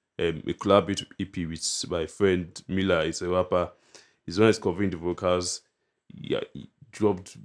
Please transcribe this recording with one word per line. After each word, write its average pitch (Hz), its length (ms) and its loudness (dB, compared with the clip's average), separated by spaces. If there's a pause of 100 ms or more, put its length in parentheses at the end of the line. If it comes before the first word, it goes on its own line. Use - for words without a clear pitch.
(180)
um, 82 280 -2
a - 60 -4
collab 98 540 2 (120)
E 98 60 -4
P 90 220 -6
with - 420 -6
my 82 160 -2
friend 92 640 0
Mila. 92 380 2
He's 82 160 -6
a 90 80 -4
rapper. 90 400 2 (560)
He's 87 100 -6
the 104 60 6
one 110 60 8
that's 107 100 4
covering 95 320 0
the 82 80 -8
vocals. 87 640 -2 (500)
Yeah, - 280 -6 (120)
he - 160 -14 (240)
dropped 98 520 -2